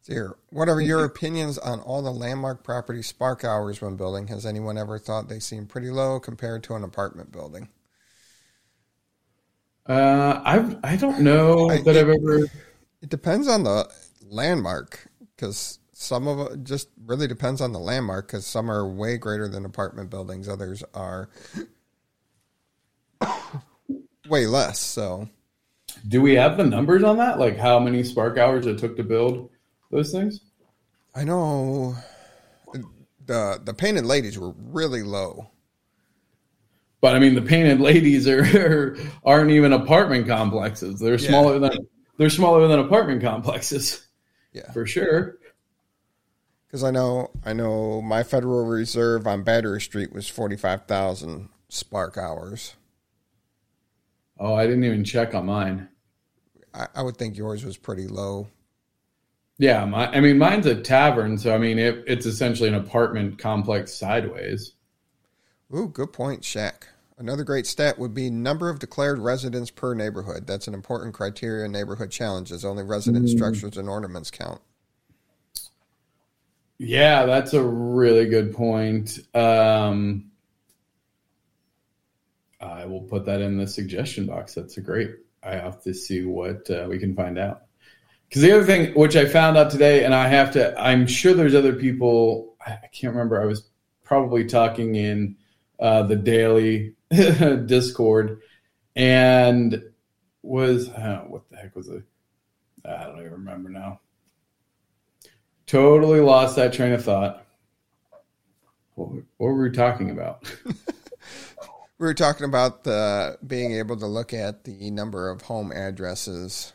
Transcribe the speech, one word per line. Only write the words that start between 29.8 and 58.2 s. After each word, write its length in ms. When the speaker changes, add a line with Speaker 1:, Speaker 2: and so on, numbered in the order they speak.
Speaker 2:
those 220
things? 280
Speaker 1:
I 80
know 720
the, 400
the 80
Painted 320
Ladies 340
were 200
really 440
low. 460
Speaker 2:
But, 140
I 60
mean, 140
the 80
Painted 380
Ladies 480
are, 680
<laughs> 140
aren't 280
even 200
apartment 540
complexes. 720
They're 180
Speaker 1:
Yeah. 100
Speaker 2:
smaller 300
than, 280
they're 100
smaller 400
than 120
apartment 420
complexes. 840
Speaker 1:
Yeah. 200
Speaker 2:
For 140
sure. 520
Speaker 1:
'Cause 140
I 60
know, 400
I 80
know 480
my 220
Federal 420
Reserve 600
on 160
Battery 380
Street 320
was 160
forty-five 580
thousand 640
spark 480
hours. 560
Speaker 2:
Oh, 160
I 120
didn't 180
even 200
check 300
on 120
mine. 420
Speaker 1:
I, 220
I 60
would 140
think 220
yours 260
was 140
pretty 280
low. 420